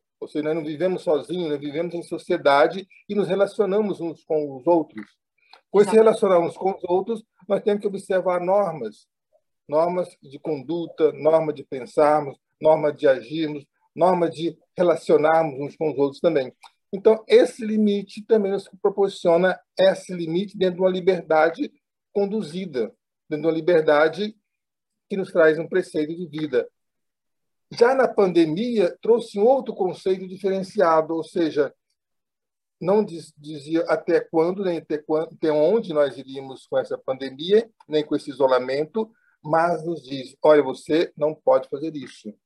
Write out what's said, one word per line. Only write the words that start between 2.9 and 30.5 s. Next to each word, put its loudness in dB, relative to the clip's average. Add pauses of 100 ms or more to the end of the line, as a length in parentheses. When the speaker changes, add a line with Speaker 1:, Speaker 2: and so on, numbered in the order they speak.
Speaker 1:
e -8
nos 0
relacionamos 0
uns -10
com -4
os -14
outros. 0 (680)
Com 4
esse 4
Speaker 2:
Exato. 6
Speaker 1:
relacionarmos 2
com -4
os -8
outros, -2 (240)
nós 0
temos 0
que -4
observar -2
normas, -2 (640)
normas 0 (140)
de -20
conduta, -2
norma 0
de -14
pensarmos, 0 (220)
norma 2
de 0
agirmos, -2 (280)
norma 2
de -6 (200)
relacionarmos 2
uns -10
com -2
os -6
outros -2
também. 0 (400)
Então, 2
esse 2
limite -2
também 0
nos -6 (120)
proporciona 0 (180)
esse 2
limite -4
dentro 0
de -4
uma 4
liberdade 0 (400)
conduzida, -4 (340)
dentro -6
de -2
uma 2
liberdade 2 (720)
que -6
nos -6
traz 4
um -6
preceito -4
de -10
vida. -2 (1000)
Já 4
na 2
pandemia, 0
trouxe 0
um 2
outro 2
conceito -4
diferenciado, 0